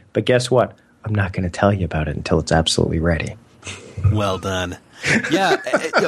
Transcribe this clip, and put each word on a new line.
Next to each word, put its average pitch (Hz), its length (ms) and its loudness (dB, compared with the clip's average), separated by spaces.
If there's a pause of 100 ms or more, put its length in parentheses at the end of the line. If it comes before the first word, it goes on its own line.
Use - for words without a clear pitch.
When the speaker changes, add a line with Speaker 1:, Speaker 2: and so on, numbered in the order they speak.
(140)
Speaker 1:
But 113 120 0
guess 123 240 2
what? 117 260 2 (300)
I'm 107 80 -2
not 98 200 0
gonna 92 180 -2
tell 101 200 2
you 95 140 0
about 78 220 -2
it 76 80 -4
until 80 240 0
it's 76 120 -2
absolutely 82 480 2
ready. 78 360 -2 (760)
Speaker 2:
Well 101 280 0
done. 92 380 -4 (540)
Yeah. 370 300 2
<laughs> - 40 -14
eh, - 280 -2
eh, - 140 2